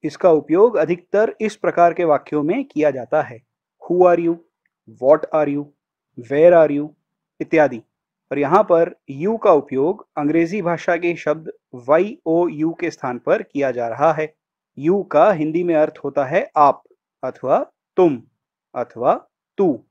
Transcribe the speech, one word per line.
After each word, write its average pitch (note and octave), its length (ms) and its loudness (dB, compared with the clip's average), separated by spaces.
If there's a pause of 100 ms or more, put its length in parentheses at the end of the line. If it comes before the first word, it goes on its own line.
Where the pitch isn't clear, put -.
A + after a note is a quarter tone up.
इसका E3 260 0
उपयोग E3+ 460 2
अधिकतर F3+ 640 -2
इस G#3+ 160 -4
प्रकार E3+ 380 0
के F3 100 -2
वाक्यों D3+ 380 -2
में G#3+ 220 -4
किया D3+ 260 -2
जाता C3 320 -4
है, A#2 200 -12 (500)
"Who F3+ 140 4
are F3 180 4
you?", E3+ 120 -2 (680)
"What D3+ 160 4 (140)
are D3+ 140 0
you?", C#3+ 160 -6 (560)
"Where C#3+ 320 4
are D3+ 240 4
you?" D3 120 -6 (520)
इत्यादि। D3 420 0 (500)
और C#3 60 -6
यहाँ D3+ 240 2
पर E3+ 320 2 (160)
यू E3+ 260 -4
का G#3+ 160 2
उपयोग D3 640 -2
अंग्रेजी E3 460 -2
भाषा E3+ 340 -2
के E3+ 200 -4
शब्द D#3 360 -6 (220)
वाई D3+ 520 0
ओ E3 220 0
यू D#3 240 -4
के E3 180 -6
स्थान B2 280 -8
पर E3+ 240 -2
किया C#3 280 -4
जा A#2+ 180 -6
रहा D3 240 0
है। D#3 220 -6 (440)
यू F3 240 0
का E3+ 300 2
हिंदी D#3+ 320 -2
में E3+ 100 -2
अर्थ D3+ 200 0 (100)
होता C#3 200 -4
है E3+ 320 -4
आप C#3+ 260 2 (420)
अथवा C3 420 -2 (300)
तुम D3+ 260 2 (520)
अथवा C3 520 -4 (320)
तू। D#3+ 320 0